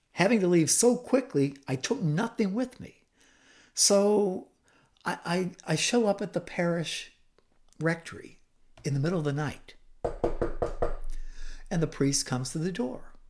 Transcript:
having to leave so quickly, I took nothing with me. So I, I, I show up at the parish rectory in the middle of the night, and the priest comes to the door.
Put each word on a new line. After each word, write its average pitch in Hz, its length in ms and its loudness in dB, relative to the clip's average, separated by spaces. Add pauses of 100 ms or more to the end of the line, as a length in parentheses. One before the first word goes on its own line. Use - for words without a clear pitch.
(120)
having 202 280 4
to 185 60 2
leave 170 240 4
so 240 260 4
quickly, 147 580 0 (140)
I 135 80 -2
took 277 240 -4
nothing 185 540 0
with 254 260 -6
me. - 220 -18 (720)
So 202 760 4 (560)
I, 175 220 -4
I, 175 240 0 (160)
I 160 100 2
show 233 300 2
up 202 160 2
at 185 100 -6
the 170 80 -2
parish 170 720 -2 (640)
rectory - 600 -4 (460)
in 143 100 0
the 139 60 0
middle 170 180 0
of 156 80 -2
the 143 80 0
night, - 400 -6 (2000)
and 170 120 0
the 156 40 2
priest 139 380 0
comes 127 280 -4
to 160 60 -4
the 175 140 -2
door. 247 400 -6 (180)